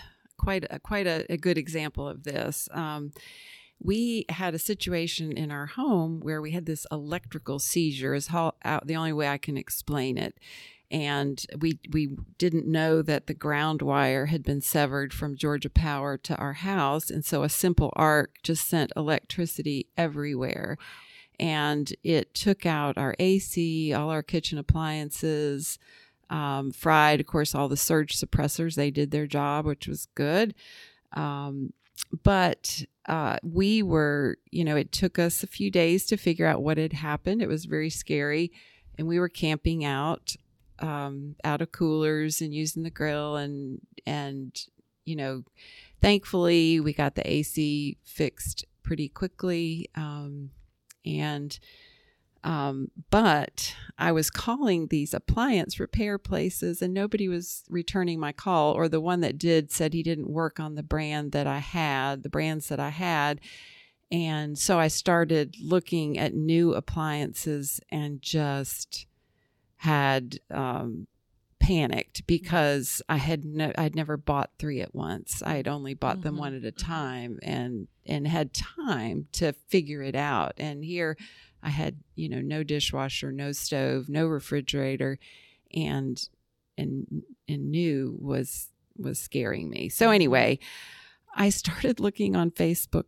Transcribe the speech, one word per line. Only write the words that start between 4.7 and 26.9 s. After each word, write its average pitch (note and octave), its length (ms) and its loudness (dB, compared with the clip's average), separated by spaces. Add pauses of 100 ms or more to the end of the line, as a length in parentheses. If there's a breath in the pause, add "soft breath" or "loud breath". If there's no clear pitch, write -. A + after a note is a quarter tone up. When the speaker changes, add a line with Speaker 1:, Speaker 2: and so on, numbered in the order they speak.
Speaker 1:
in D3+ 180 -4
our C#3+ 140 -8
home E3 560 0
where D#3 200 -4
we D3+ 100 -8
had E3+ 140 -4
this D#3 260 -6
electrical D3+ 680 -6
seizure C3+ 560 0
is C#3+ 120 -4
how, E3 260 0 (100)
out, D3 240 -2
the D#3+ 80 -2
only D#3+ 180 -2
way D3 140 0
I C#3+ 100 -2
can C#3 200 -6
explain C3 600 -2
it. - 200 -4 (520 loud breath)
And C#3+ 540 -2 (160)
we, D#3+ 200 0 (120)
we D3 240 0 (220)
didn't E3 300 2
know D#3+ 340 4
that D3+ 260 0
the D#3 60 -6
ground D3+ 480 0
wire C#3 460 2
had D#3 160 0
been C#3+ 180 0
severed C#3 520 0
from D3 220 -4
Georgia D3 340 -2
Power C#3+ 500 2
to - 180 -4
our C#3 160 -4
house. D#3+ 560 0
And D#3+ 160 -2
so C#3+ 180 2
a D3 60 2
simple E3+ 480 4
arc D3+ 460 4
just - 240 0
sent D#3+ 280 2
electricity D#3 920 -2 (100)
everywhere. D3 800 -2 (600 loud breath)
And D3 640 2
it D#3+ 320 2
took - 320 2
out D3 320 2
our C3+ 220 0
A F#3+ 200 6
C, D#3+ 540 0
all D3 160 0
our D#3 140 -2
kitchen D#3+ 340 -2
appliances, D3+ 1200 -2 (520 soft breath)
um, C#3 420 -2
fried, D3+ 480 6